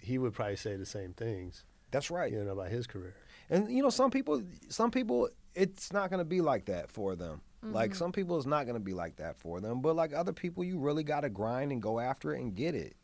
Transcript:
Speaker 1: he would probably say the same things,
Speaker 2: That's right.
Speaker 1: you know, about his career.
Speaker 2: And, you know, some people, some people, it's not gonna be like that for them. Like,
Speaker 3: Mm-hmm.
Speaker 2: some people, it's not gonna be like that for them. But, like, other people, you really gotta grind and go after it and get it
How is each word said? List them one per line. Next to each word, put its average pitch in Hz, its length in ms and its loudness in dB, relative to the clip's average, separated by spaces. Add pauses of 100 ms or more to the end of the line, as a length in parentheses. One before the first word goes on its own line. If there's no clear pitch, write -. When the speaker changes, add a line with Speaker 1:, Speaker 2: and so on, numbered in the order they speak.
Speaker 1:
he 120 160 0
would 127 160 2
probably 104 240 -2
say 104 180 -2
the 95 100 -4
same 92 280 -8
things, 92 500 -6 (280)
Speaker 2:
That's 143 200 0
right. 170 200 0
Speaker 1:
you 107 120 -2
know, 101 80 -2
about 95 180 -4
his 95 160 -2
career. 92 300 -12 (340)
Speaker 2:
And, 208 220 4
you 254 100 4
know, 277 80 8
some 254 220 6
people, 269 320 2 (260)
some 226 220 2
people, 240 380 2 (260)
it's 190 380 0
not 196 180 2
gonna 180 140 2
be 180 160 2
like 135 240 4
that 90 260 -2
for 98 240 -2
them. 82 260 -6 (200)
Like, 113 300 0
Speaker 3:
Mm-hmm. - 60 -6
Speaker 2:
some 175 140 0
people, 175 260 0
it's 135 80 0
not 147 220 2
gonna 120 140 -2
be 95 120 -2
like 85 240 -4
that 80 200 -6
for 85 240 -6
them. 117 200 -2
But, 160 140 4
like, 160 180 2
other 175 200 0
people, 175 320 -4
you 180 140 -2
really 147 240 2
gotta 147 260 0
grind 120 420 0
and 123 100 -2
go 110 180 2
after 135 360 -2
it 127 60 -4
and 120 120 -4
get 143 220 0
it 85 280 -6